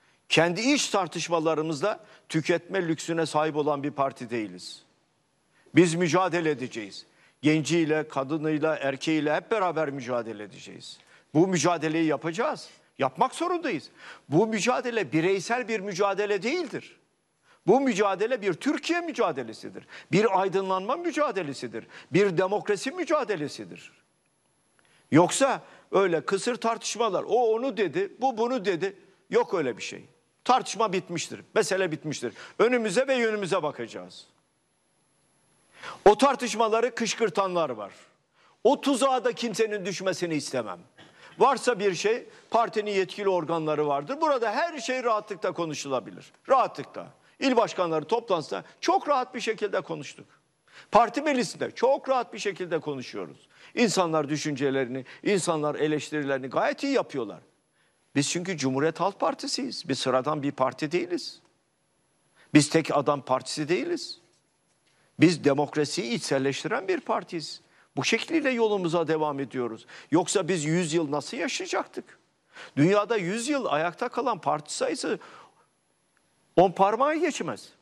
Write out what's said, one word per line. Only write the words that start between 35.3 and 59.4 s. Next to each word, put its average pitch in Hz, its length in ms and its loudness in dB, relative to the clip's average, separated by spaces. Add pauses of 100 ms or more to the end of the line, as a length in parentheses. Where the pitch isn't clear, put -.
O 214 140 10
tartışmaları 233 760 2
kışkırtanlar 190 760 0
var. 104 220 -10 (720)
O 277 160 4
tuzağa 262 440 2
da 240 80 0
kimsenin 208 520 -2
düşmesini 185 500 -2
istemem. 113 440 -4 (600)
Varsa 240 400 4
bir 196 160 2
şey, 220 300 0 (260)
partinin 214 400 0
yetkili 196 380 -2
organları 156 580 0
vardır. 147 340 -2
Burada 254 320 0
her 311 260 -2
şey 254 260 -4
rahatlıkla 208 480 -2
konuşulabilir. 135 800 -6 (160)
Rahatlıkla. 170 580 0 (340)
İl 262 160 4
başkanları 170 480 2
toplantısında 190 600 -2 (160)
çok 370 280 2
rahat 254 260 0
bir 247 60 -8
şekilde 196 400 -2
konuştuk. 156 460 -10 (640)
Parti 226 320 6
meclisinde 226 480 0
çok 269 380 0
rahat 240 240 0
bir 226 60 -12
şekilde 175 400 -4
konuşuyoruz. 120 680 -10 (260)
İnsanlar 165 540 2
düşüncelerini, 135 760 -2 (180)
insanlar 160 520 0
eleştirilerini 139 720 -2
gayet 220 360 -2
iyi 277 100 0
yapıyorlar. 120 460 -2 (760)
Biz 143 160 2
çünkü 175 280 -4
Cumhuriyet 143 420 0
Halk 196 200 -2
Partisi'yiz. 269 680 -4